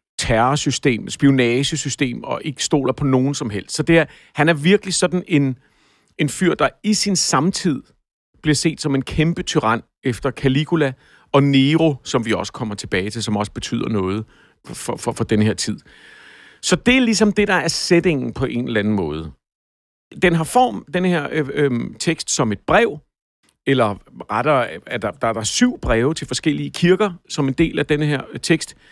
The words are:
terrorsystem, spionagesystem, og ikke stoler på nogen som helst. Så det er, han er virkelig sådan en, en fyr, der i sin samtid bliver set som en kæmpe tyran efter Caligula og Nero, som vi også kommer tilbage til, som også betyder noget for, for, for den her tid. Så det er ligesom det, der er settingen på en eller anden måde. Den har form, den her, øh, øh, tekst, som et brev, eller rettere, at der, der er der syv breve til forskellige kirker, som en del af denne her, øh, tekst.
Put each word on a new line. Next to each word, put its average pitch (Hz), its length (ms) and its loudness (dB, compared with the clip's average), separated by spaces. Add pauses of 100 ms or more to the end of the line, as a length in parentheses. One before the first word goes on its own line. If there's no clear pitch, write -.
(200)
terrorsystem, 120 880 0
spionagesystem, 131 1120 0
og 123 200 -6
ikke 139 200 -6
stoler 131 300 2
på 147 120 -4
nogen 131 300 2
som 123 140 -6
helst. 101 260 -6
Så 147 80 -2
det 165 140 6
er, 156 80 6 (300)
han 147 140 2
er 170 40 4
virkelig 185 400 2
sådan 180 340 0
en, 143 300 2 (600)
en 147 120 -2
fyr, - 240 0
der - 160 0 (140)
i 208 100 2
sin 202 220 0
samtid 160 640 0 (600)
bliver 151 140 2
set 160 260 -2
som 139 140 -2
en 135 60 0
kæmpe 165 420 -2
tyran 113 380 0 (220)
efter 127 280 -2
Caligula 143 640 0 (380)
og 139 120 6
Nero, 143 600 4
som 117 220 -2
vi 113 80 0
også 87 200 -4
kommer 107 220 -6
tilbage 101 340 -4
til, 110 140 -8
som 107 140 -2
også 104 140 -4
betyder - 380 -6
noget 101 360 -2 (400)
for, - 300 -8
for, - 160 -6
for 117 120 -6
den 107 180 2
her 107 120 2
tid. - 260 -6 (840)
Så - 140 0
det 247 220 2
er 262 40 2
ligesom 220 300 4
det, 202 160 0
der 202 60 0
er 170 140 0
settingen 165 680 0
på 135 120 -2
en 123 220 -4
eller 113 120 0
anden 107 140 2
måde. 80 380 -4 (880)
Den 175 140 4
har 160 80 0
form, 240 500 0
den 180 120 -2
her, 165 260 0
øh, 147 220 -2
øh, 143 180 0 (280)
tekst, - 320 -4
som 117 200 0
et - 160 -4
brev, 175 320 2 (680)
eller 120 280 2 (360)
rettere, 123 360 0 (180)
at 113 160 -8
der, 107 100 -4
der - 160 -4
er 113 60 -2
der 110 100 -6
syv - 380 0
breve 123 320 2
til - 140 -8
forskellige 147 420 -2
kirker, 180 420 4 (180)
som 143 180 -2
en 131 60 -2
del 165 260 0
af 147 60 -2
denne 151 200 0
her, 147 160 0 (120)
øh, 139 60 -12
tekst. - 360 -2 (160)